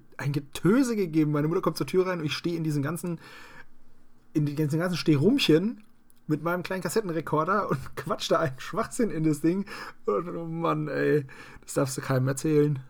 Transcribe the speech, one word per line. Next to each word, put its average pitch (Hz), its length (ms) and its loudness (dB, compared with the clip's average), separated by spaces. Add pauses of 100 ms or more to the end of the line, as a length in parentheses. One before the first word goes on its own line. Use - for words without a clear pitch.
(180)
ein 143 140 -2
Getöse 214 640 2
gegeben. 156 360 2
Meine 147 160 2
Mutter 180 140 2
kommt 165 160 0
zur 151 100 -4
Tür 185 180 4
rein 180 140 -2
und 151 60 -4
ich 139 80 -2
steh 170 220 -2
in 165 80 -2
diesen 147 200 0
ganzen, 165 360 -4 (1120)
in 151 120 2
den 147 100 -2
ganzen, 156 240 0
ganzen 175 180 -2
Stehrumchen 175 840 4 (440)
mit 151 160 -2
meinem 175 180 0
kleinen 185 220 -6
Kassettenrekorder 175 880 0
und 139 160 0
<laughs> - 80 -10
quatsch - 340 -4
da 170 100 4
einen 151 200 -2
Schwachsinn - 500 -2
in 156 140 -2
das 151 180 2
Ding. 190 240 2 (400)
Und, 190 240 0
oh 170 160 -8
Mann, 165 440 -2
ey, 143 360 2 (380)
das - 100 -14
darfst 139 240 0
du 131 40 -8
keinem 131 260 2
erzählen. 147 520 2 (100)